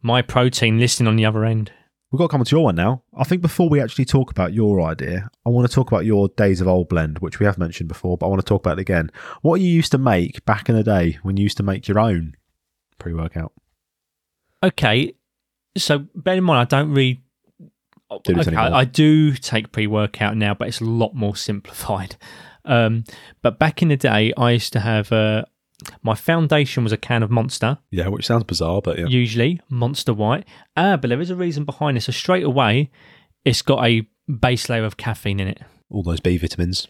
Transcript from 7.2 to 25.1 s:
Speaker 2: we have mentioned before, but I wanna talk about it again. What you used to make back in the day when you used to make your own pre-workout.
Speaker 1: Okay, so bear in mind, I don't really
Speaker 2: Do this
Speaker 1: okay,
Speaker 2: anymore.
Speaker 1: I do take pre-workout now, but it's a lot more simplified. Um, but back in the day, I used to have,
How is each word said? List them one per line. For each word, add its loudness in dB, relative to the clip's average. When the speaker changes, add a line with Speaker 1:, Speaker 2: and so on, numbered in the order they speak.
Speaker 2:
we 2
have 2
mentioned -6
before, -4
but -4
I 0
wanna 0
talk 0
about -2
it -6
again. 0
What 2
you 2
used 2
to 2
make 0
back -2
in 4
the 2
day 0
when -2
you 2
used -2
to -2
make -4
your 0
own 0
pre-workout. -8
Speaker 1:
Okay, 0
so 0
bear -2
in 0
mind, 4
I 2
don't 0
really 0
Speaker 2:
Do 0
this 2
Speaker 1:
okay, -2
Speaker 2:
anymore. 0
Speaker 1:
I 4
do 4
take -6
pre-workout -2
now, 0
but -6
it's -8
a -4
lot 0
more -4
simplified. -8
Um, 0
but -2
back 0
in 4
the 4
day, 2
I 2
used 0
to 0
have, -2